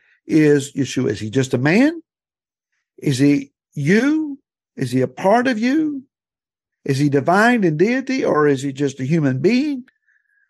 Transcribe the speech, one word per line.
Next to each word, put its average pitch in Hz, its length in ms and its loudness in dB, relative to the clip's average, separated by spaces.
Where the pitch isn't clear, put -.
is 147 460 2
Yeshua? 127 360 -2
Is 104 80 -4
he 107 120 -8
just 127 220 -2
a 127 60 -2
man? 240 460 2
Is 139 200 -4
he 143 320 0
you? 277 680 0
Is 120 160 -6
he 131 80 0
a 127 80 0
part 233 400 0
of 233 100 -2
you? 277 460 -2
Is 135 140 -2
he 147 100 2
divine 196 560 2
in 156 140 0
deity, 254 460 -2
or 147 220 2
is 139 160 0
he 139 100 -6
just 135 280 -4
a 131 40 -4
human 135 360 0
being? 247 420 0